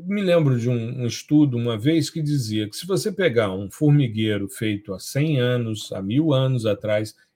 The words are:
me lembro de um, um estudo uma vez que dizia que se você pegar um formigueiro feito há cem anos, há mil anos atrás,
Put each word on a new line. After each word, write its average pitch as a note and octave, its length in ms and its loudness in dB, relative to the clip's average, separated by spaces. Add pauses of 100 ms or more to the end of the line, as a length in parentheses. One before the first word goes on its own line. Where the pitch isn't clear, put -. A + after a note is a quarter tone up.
me G3+ 180 -4
lembro E3 380 4
de A#2 100 0
um, B2 340 -4
um - 20 -2
estudo C#3+ 500 2
uma A#2 220 -2
vez D3 320 0
que E3 120 -6
dizia A2 460 0
que G#2+ 80 -14
se - 100 -12
você F#3+ 240 -2
pegar A#2+ 420 2
um G2 200 -6
formigueiro A2 800 2
feito G#2 440 -4
há F#2 60 -10
cem D3 400 -2
anos, A#2+ 540 -2
há G2 80 -8
mil C3+ 320 2
anos C3 320 2
atrás, G#2+ 500 -2 (200)